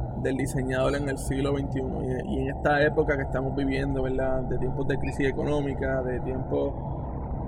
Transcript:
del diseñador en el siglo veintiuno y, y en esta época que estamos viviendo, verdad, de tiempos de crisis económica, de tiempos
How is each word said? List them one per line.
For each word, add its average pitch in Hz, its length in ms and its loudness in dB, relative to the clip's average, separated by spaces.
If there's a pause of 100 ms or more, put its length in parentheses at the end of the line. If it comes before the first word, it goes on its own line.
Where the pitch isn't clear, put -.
(240)
del 131 140 0
diseñador 131 580 2
en 143 120 0
el 135 100 -2
siglo 139 360 0
veintiuno 139 500 -2
y, 127 300 -2
y 135 60 0
en 135 160 -2
esta 147 280 4
época 151 320 4
que 135 80 0
estamos 135 320 -2
viviendo, 135 480 0
verdad, 131 400 0
de 127 140 -2
tiempos 139 300 0
de 139 100 2
crisis 135 320 0
económica, 135 720 0
de 127 200 0
tiempos 139 520 0 (760)